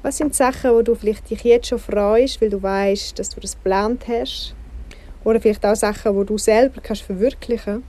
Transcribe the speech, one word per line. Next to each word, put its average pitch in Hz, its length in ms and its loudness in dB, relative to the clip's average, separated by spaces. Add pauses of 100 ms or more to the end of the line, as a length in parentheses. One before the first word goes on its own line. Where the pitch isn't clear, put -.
Was 277 160 -4
sind 302 160 -2
Sachen, 262 380 2
wo 233 100 6
du 226 140 2
vielleicht 214 340 -4
dich 220 140 -8
jetzt 240 240 4
schon 240 120 -2
freust, 214 640 2
weil 220 80 2
du 196 140 -4
weißt, 196 560 0
dass - 100 -6
du - 100 -12
das - 140 -10
geplant 202 540 0
hast? 240 480 -6 (680)
Oder 220 160 2
vielleicht 208 260 2
auch 208 100 4
Sachen, 208 400 0
wo 196 80 0
du 208 160 -2
selber 233 420 4
kannst - 220 -8
verwirklichen? 220 840 -4